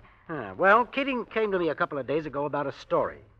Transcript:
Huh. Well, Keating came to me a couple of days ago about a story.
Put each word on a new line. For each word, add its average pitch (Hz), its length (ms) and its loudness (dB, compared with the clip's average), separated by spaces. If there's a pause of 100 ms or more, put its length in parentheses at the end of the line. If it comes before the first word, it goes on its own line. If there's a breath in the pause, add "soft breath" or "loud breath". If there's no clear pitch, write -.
(280 soft breath)
Huh. 120 300 -8
Well, 202 280 6
Keating 254 400 -4
came 220 260 -2
to 190 80 2
me 165 100 0
a 139 60 0
couple 160 220 -2
of 131 80 -6
days 151 220 -2
ago 143 180 -4
about 143 220 -2
a 135 40 -6
story. 107 460 -2 (220)